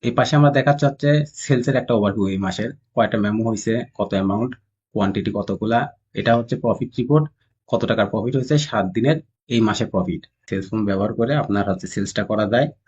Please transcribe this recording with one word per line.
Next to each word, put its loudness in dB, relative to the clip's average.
এই 0
পাশে 4
আমরা 8
দেখাচ্ছি 2
হচ্ছে -2
সেলসের 2
একটা -2
ওভারভিউ, 2
এই -2
মাসের -4
কয়টা 2
মেমো 0
হয়েছে, -2
কত -4
অ্যামাউন্ট, 0
কোয়ান্টিটি -2
কতগুলা, -2
এটা 2
হচ্ছে -4
প্রফিট -2
রিপোর্ট, 2
কত 0
টাকার 0
প্রফিট -4
হয়েছে 0
সাত -2
দিনের 2
এই 4
মাসে 0
প্রফিট। -2
সেলস -6
ফর্ম -2
ব্যবহার 0
করে 0
আপনার 0
হচ্ছে -4
সেলসটা -4
করা 0
যায়। 2